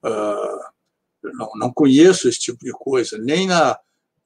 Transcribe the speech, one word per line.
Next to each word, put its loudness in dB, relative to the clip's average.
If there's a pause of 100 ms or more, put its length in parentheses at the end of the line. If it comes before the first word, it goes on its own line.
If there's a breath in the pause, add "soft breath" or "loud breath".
Ah, -6 (520)
não, -12
não -6
conheço 6
esse -2
tipo -10
de -10
coisa, -4
nem -2
na, 2 (460)